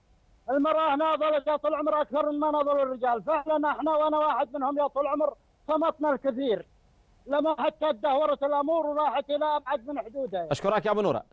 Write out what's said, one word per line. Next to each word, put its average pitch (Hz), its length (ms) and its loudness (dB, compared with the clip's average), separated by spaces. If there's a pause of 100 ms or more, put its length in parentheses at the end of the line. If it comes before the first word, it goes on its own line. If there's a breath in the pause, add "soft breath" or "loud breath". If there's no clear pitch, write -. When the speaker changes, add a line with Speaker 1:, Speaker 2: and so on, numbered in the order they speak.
(500)
Speaker 1:
المرأة 302 460 2
ناضلت 302 500 0
يا 302 100 0
طول 302 180 -2
العمر 302 260 0
أكثر 294 320 -2
مما 294 180 -2
ناضل 285 300 0
الرجال، 247 420 -2
فعلًا 302 480 0
احنا 285 200 -2
وأنا 302 280 2
واحد 294 380 0
منهم 285 220 -2
يا 285 80 2
طول 277 160 -2
العمر 294 320 -2 (340)
صمتنا 302 440 0
الكثير. 254 540 -2 (600)
لما 247 360 0
حتى 302 300 0
تدهورت 285 500 0
الأمور 294 440 2
وراحت 285 440 0
إلى 294 260 0
أبعد 269 320 -4
من 285 100 -6
حدودها. 220 520 -6
Speaker 2:
أشكرك 196 360 0
يا 214 40 2
أبو 208 100 2
نورة، 156 320 0